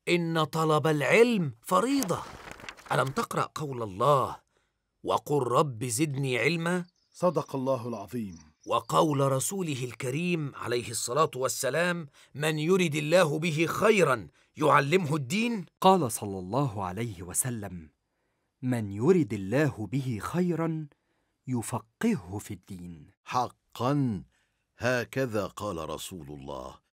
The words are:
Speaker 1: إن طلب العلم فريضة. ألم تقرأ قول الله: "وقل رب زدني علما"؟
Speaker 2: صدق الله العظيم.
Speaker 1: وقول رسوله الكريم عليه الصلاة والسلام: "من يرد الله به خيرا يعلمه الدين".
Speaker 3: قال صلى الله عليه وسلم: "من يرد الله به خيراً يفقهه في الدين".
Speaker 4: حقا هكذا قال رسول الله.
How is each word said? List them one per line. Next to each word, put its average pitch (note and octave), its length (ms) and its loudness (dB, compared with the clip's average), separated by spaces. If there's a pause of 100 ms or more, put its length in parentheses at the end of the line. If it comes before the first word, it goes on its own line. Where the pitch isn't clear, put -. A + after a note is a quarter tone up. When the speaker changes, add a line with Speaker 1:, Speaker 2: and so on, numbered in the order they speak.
Speaker 1:
إن E3 340 2
طلب D#3 440 2
العلم D#3+ 760 4
فريضة. F#3+ 600 0 (680)
ألم C3 160 2
تقرأ C3+ 480 -4
قول C3+ 280 -6
الله: A2 520 2 (680)
"وقل B2+ 400 0
رب B2 400 2
زدني C3 560 -2
علما"؟ E3+ 460 0 (280)
Speaker 2:
صدق D#3 420 -2
الله B2+ 320 -2
العظيم. G2+ 500 -8 (280)
Speaker 1:
وقول C#3 680 2
رسوله C#3 520 -4
الكريم C#3+ 720 -4
عليه A#2+ 360 -4
الصلاة C#3 440 0
والسلام: D3 720 -2 (280)
"من D#3 240 -2
يرد E3+ 360 2
الله D#3 440 4
به D#3+ 300 0
خيرا E3 580 4 (300)
يعلمه D3 580 4
الدين". F#3+ 500 -2 (160)
Speaker 3:
قال F#3 300 6
صلى G2 280 -6
الله G#2 460 -2
عليه F#2+ 380 -6
وسلم: F2+ 680 -6 (720)
"من A#2+ 300 -2
يرد B2+ 420 4
الله G#2+ 540 0
به B2+ 340 -4
خيراً E3 680 -2 (600)
يفقهه A#2+ 880 -4
في - 160 -10
الدين". F2 720 -16
Speaker 4:
حقا B2 1000 -2 (540)
هكذا A#2+ 680 -2
قال E2+ 440 -8
رسول D#2 400 -10
الله. C2+ 460 -12 (180)